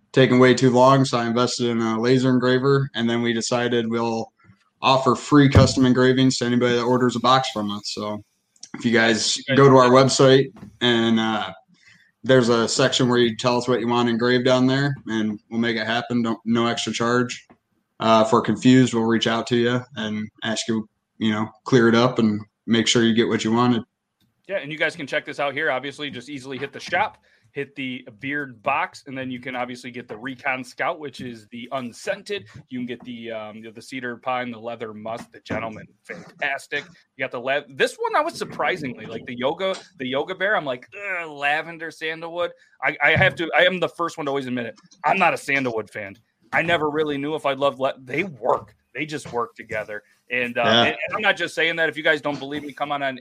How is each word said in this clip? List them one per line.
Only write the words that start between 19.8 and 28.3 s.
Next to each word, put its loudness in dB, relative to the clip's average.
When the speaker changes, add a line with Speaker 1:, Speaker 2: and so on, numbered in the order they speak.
Speaker 1:
and -6
ask -4
you, -4
you 0
know, -2
clear 4
it 4
up 4
and 2
make 2
sure 2
you 2
get 2
what -2
you -2
wanted. 2
Speaker 2:
Yeah, -6
and -12
you -12
guys -2
can -12
check -6
this -8
out -4
here. -4
Obviously, -6
just -14
easily -12
hit -10
the -16
shop, -4
hit -12
the -10
beard -8